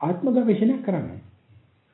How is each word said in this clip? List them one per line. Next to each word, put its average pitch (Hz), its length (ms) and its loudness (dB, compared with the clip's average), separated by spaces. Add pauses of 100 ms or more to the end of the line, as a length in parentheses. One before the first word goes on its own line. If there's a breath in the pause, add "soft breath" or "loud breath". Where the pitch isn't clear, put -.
ආත්ම 180 280 -2
ගවේෂණයක් 226 540 2
කරන්න. 175 260 -2 (840)